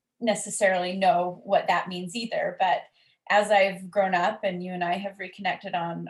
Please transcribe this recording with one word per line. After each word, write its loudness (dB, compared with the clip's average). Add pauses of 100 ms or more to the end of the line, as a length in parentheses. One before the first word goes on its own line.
(200)
necessarily 0
know 2
what 2
that 0
means -8
either. -4
But 2 (460)
as 4
I've 2
grown 2
up 0
and -4
you -8
and -4
I 0
have -8
reconnected -6
on, -4